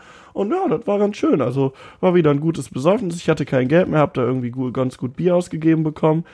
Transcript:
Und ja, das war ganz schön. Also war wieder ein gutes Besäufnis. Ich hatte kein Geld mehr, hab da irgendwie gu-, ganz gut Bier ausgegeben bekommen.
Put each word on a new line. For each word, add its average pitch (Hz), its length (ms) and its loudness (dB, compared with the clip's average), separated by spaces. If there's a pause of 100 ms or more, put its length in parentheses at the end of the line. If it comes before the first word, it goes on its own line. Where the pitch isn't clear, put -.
(320)
Und 196 180 -4
ja, 370 180 -2
das - 180 -2
war 202 120 0
ganz 208 180 0
schön. 240 260 2
Also 135 300 0 (280)
war 185 140 2
wieder 165 160 4
ein 143 100 0
gutes 160 300 -4
Besäufnis. 175 460 -2
Ich - 120 -6
hatte 156 160 0
kein 127 240 0
Geld 170 200 4
mehr, 151 120 0
hab 143 140 2
da 135 80 -2
irgendwie 123 280 -2
gu-, 127 220 -6
ganz 127 240 -4
gut 127 200 -8
Bier 175 200 0
ausgegeben 160 460 0
bekommen. 156 520 0